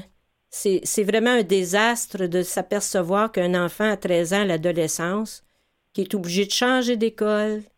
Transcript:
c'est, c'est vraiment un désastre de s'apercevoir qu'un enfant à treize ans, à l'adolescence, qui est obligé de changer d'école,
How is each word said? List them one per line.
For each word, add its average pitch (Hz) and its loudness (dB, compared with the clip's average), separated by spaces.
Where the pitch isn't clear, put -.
c'est, 190 0
c'est - 0
vraiment 220 2
un 240 4
désastre 190 0
de 175 0
s'apercevoir 196 -2
qu'un 180 0
enfant 180 0
à 196 -2
treize 175 0
ans, 202 2
à 208 2
l'adolescence, 170 -2
qui - -2
est 190 -4
obligé 185 -2
de 196 -6
changer 247 2
d'école, 214 0